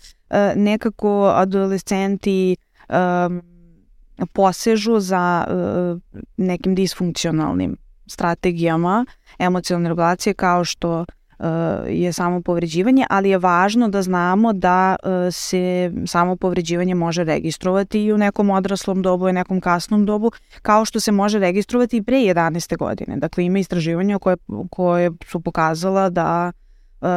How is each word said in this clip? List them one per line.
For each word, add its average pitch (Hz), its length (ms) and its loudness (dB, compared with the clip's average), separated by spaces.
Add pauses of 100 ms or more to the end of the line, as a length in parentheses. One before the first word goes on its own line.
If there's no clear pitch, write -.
(300)
e, 196 260 2
nekako 208 720 0
adolescenti, 190 1300 0 (340)
em, 180 520 0 (840)
posežu 214 720 2
za, 180 460 0
e, 180 760 -4 (180)
nekim 185 380 -2
disfunkcionalnim 160 1000 -2 (300)
strategijama 170 1000 0 (340)
emocionalne 175 500 0
regulacije 175 440 0
kao 175 320 0
što, 170 400 -4 (340)
e, - 60 -6 (420)
je 175 260 -2
samo 180 280 -2
povređivanje, 180 680 2
ali 196 200 2
je 190 80 4
važno 185 520 2
da 196 120 0
znamo 185 520 2
da, 185 420 2
e, 180 360 -2
se 180 600 -2 (140)
samo 180 300 0
povređivanje 175 600 0
može 170 280 0
registrovati 185 800 0
i 214 100 2
u 214 40 2
nekom 202 320 2
odraslom 190 520 0
dobu 185 280 2
i 185 40 2
nekom 180 280 -2
kasnom 185 440 0
dobu, 214 260 0 (300)
kao 220 240 2
što 220 140 -4
se 214 120 0
može 202 280 2
registrovati 208 580 0
i 214 40 0
pre 254 180 0
jedanaeste 170 560 0
godine. - 420 -6
Dakle, 165 280 -2
ima 185 140 0
istraživanja 175 600 -2
koje, 185 180 0 (320)
koje 175 420 0 (160)
su 175 120 -6
pokazala 170 720 0
da, 175 420 -2 (500)
e, 151 160 -4